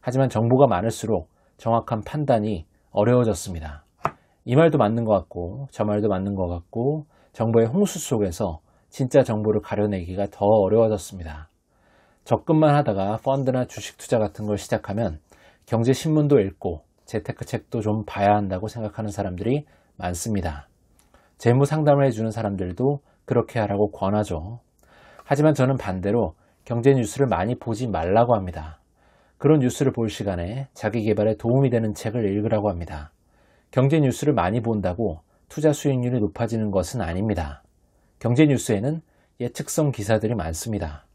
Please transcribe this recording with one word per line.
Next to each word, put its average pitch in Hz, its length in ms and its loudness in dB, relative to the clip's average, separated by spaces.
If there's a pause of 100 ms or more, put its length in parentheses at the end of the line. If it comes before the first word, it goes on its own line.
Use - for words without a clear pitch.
하지만 127 300 2
정보가 127 360 6
많을수록 104 600 -2 (300)
정확한 113 480 0
판단이 110 580 0 (260)
어려워졌습니다. 98 920 0 (640)
이 120 100 2
말도 156 220 6
맞는 113 260 2
것 107 80 2
같고 92 600 -4
저 - 120 -2
말도 104 240 0
맞는 98 280 -2
것 92 120 -2
같고, 120 560 -4 (280)
정보의 113 340 4
홍수 185 320 0
속에서 101 640 -4 (280)
진짜 131 340 2
정보를 107 400 0
가려내기가 98 680 -4
더 - 160 -2
어려워졌습니다. 101 1040 0 (760)
적금만 151 520 2
하다가 104 480 -2
펀드나 131 420 -2
주식 - 320 -16
투자 - 200 -2
같은 107 280 -2
걸 104 100 -2
시작하면 101 640 -4 (480)
경제 117 260 2
신문도 147 460 2
읽고 95 440 -4 (220)
재테크 - 400 -8
책도 - 360 -6
좀 107 260 -2
봐야 104 300 4
한다고 98 320 -4
생각하는 110 420 -8
사람들이 101 540 -4 (340)
많습니다. 87 680 -6 (680)
재무 127 300 4
상담을 143 400 4
해주는 113 240 0
사람들도 107 680 -2 (260)
그렇게 120 320 0
하라고 101 320 0
권하죠. 98 680 -4 (640)
하지만 151 280 4
저는 131 240 2
반대로 98 580 -2 (300)
경제 123 300 4
뉴스를 131 320 0
많이 107 320 -2
보지 117 300 -6
말라고 101 460 2
합니다. 85 460 -6 (560)
그런 151 220 4
뉴스를 127 340 0
볼 113 160 -2
시간에 101 640 -6
자기 110 300 -4
개발에 107 340 2
도움이 131 320 2
되는 113 240 0
책을 113 400 -4
읽으라고 107 380 0
합니다. 78 420 -10 (600)
경제 139 280 2
뉴스를 143 320 2
많이 107 300 0
본다고 107 580 -2 (280)
투자 151 240 2
수익률이 127 480 0
높아지는 110 500 -2
것은 95 320 -2
아닙니다. 87 600 -4 (560)
경제 123 280 4
뉴스에는 131 560 0 (380)
예측성 135 500 -2
기사들이 110 440 0
많습니다. 87 720 -6 (100)